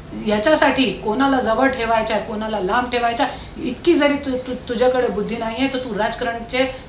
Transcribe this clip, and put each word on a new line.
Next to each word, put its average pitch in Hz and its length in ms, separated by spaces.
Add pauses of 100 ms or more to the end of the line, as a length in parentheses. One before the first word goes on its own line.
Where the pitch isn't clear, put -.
(280)
याच्यासाठी 269 580
कोणाला 254 540
जवळ 233 280
ठेवायचं 226 460
आहे, 202 120
कोणाला 214 340
लांब 226 300
ठेवायचं 233 340
आहे, - 460
इतकी 339 260
जरी 285 180
तु-, 254 340
तु-, - 220
तुझ्याकडे 247 380
बुद्धी 196 300
नाही 226 200
आहे, 262 160
तर 262 40
तू 226 220
राजकारणाचे 233 760 (140)